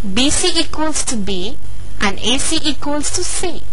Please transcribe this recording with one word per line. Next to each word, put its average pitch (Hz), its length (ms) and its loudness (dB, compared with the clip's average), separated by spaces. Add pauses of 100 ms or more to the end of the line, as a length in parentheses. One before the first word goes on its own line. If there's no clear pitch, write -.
B 226 280 0
C 339 280 0
equals 311 460 0
to 254 120 -2
B, 196 420 0 (420)
and 196 200 0
A 247 180 0
C 320 260 0
equals 294 460 0
to 359 120 0
C. - 400 0 (100)